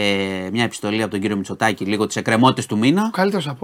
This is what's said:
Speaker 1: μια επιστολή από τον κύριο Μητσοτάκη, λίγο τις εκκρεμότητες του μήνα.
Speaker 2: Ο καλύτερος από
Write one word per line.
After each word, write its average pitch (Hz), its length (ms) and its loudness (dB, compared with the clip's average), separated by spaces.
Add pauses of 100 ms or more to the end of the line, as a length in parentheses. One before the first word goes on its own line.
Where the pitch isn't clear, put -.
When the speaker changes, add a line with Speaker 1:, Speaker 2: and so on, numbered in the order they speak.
(520)
Speaker 1:
μια 117 120 0
επιστολή 110 380 -2
από 104 100 -2
τον 104 80 -2
κύριο 104 160 0
Μητσοτάκη, 98 500 -2
λίγο 104 220 0
τις - 80 -10
εκκρεμότητες 113 500 2
του 110 120 -2
μήνα. 143 280 4
Speaker 2:
Ο 226 40 -2
καλύτερος 196 380 0
από 135 160 -8